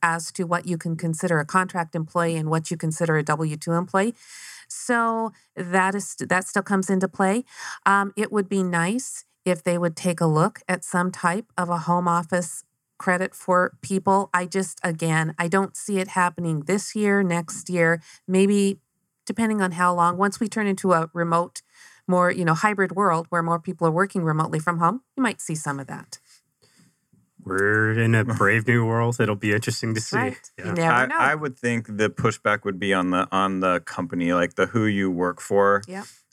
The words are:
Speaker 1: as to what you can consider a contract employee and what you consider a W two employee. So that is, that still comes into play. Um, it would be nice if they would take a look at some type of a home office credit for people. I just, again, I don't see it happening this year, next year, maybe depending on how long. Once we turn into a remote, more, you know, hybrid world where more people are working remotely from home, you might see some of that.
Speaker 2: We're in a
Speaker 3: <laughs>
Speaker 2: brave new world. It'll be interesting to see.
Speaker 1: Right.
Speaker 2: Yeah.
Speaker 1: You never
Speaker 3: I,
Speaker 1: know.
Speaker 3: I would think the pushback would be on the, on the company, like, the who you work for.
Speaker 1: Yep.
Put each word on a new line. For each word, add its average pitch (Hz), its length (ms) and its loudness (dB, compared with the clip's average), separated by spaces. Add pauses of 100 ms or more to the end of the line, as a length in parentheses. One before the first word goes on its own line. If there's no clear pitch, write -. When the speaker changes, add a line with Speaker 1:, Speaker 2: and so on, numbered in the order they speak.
Speaker 1:
as 165 300 -2
to 185 120 -4
what 175 220 -2
you 175 120 -4
can 165 180 -4
consider 165 440 0
a 151 60 -2
contract 180 480 -2
employee 165 420 -2
and 156 140 -2
what 160 200 -2
you 180 60 -4
consider 160 400 0
a 151 80 2
W 156 320 -2
two 165 160 -4
employee. 190 420 0 (540)
So 226 640 -2 (240)
that 185 380 2
is, 196 220 -6
that 180 300 0
still 196 160 -2
comes 196 280 0
into 185 180 2
play. 202 360 0 (420)
Um, 196 300 2
it 208 140 -2
would 202 180 0
be 196 140 0
nice 180 600 -2 (200)
if 180 200 0
they 175 140 0
would 170 180 -2
take 175 240 -2
a 170 60 4
look 160 420 2
at 180 160 -2
some 180 260 0
type 180 360 -2 (100)
of 175 140 -2
a 175 80 -2
home 175 280 0
office 175 580 -2 (340)
credit 185 360 -2
for - 460 0
people. 196 540 0
I 180 100 0
just, 185 400 -4
again, 160 540 0
I 175 100 -2
don't 190 260 0
see 196 260 -4
it 185 80 -4
happening 170 580 -2
this 202 280 -2
year, 202 280 2
next 170 480 -4
year, 165 320 2 (240)
maybe 196 540 4 (440)
depending 220 380 0
on 180 100 0
how 180 220 2
long. 175 240 2
Once 196 200 0
we 220 100 -2
turn 208 180 -2
into 190 260 0
a 165 220 2
remote, 170 480 -2 (440)
more, 180 240 4
you 180 140 -2
know, 160 80 4
hybrid 190 400 2
world 170 380 0
where 170 120 0
more 165 160 0
people 165 280 -4
are 156 60 2
working 190 300 0
remotely 156 360 0
from 165 220 -2
home, 185 200 2 (160)
you 269 60 0
might - 180 -2
see 160 140 -8
some 147 260 -6
of 131 60 -10
that. - 320 -14 (1200)
Speaker 2:
We're 104 500 2
in 113 220 2
a 110 100 4
Speaker 3:
<laughs> 110 180 -4
Speaker 2:
brave 107 240 4
new 120 180 4
world. 117 340 0
It'll 107 180 2
be 104 160 0
interesting 110 420 -2
to 110 60 -2
see. 185 160 -6
Speaker 1:
Right. 254 420 -4
Speaker 2:
Yeah. 180 80 -10
Speaker 1:
You 175 60 -4
never 165 200 2
Speaker 3:
I, 127 140 4
Speaker 1:
know. 302 100 -4
Speaker 3:
I 147 180 2
would 151 220 -6
think 117 300 -4
the 104 240 0
pushback 107 540 -2
would 95 140 -4
be 98 140 0
on 90 180 2
the, 90 220 0
on 95 280 0
the 90 200 2
company, 87 540 -4
like, 87 220 0
the 95 100 2
who 110 180 0
you 98 260 0
work 90 300 -2
for. 101 460 2
Speaker 1:
Yep. 95 180 -12 (280)